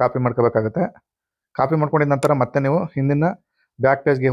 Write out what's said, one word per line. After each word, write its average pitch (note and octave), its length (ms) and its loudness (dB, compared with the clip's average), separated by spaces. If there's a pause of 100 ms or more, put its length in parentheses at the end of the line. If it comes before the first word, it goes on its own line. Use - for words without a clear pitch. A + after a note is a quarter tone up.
ಕಾಪಿ B2+ 240 0
ಮಾಡ್ಕೋಬೇಕಾಗತ್ತೆ. A#2 600 0 (760)
ಕಾಪಿ C3+ 240 0
ಮಾಡ್ಕೊಂಡಿದ D3 320 0
ನಂತರ C#3+ 180 0 (100)
ಮತ್ತೆ C3 240 -2
ನೀವು C#3+ 120 0 (180)
ಹಿಂದಿನ C#3+ 280 0 (560)
ಬ್ಯಾಕ್ C3+ 240 0
ಪೇಜ್ಗೆ C3 280 2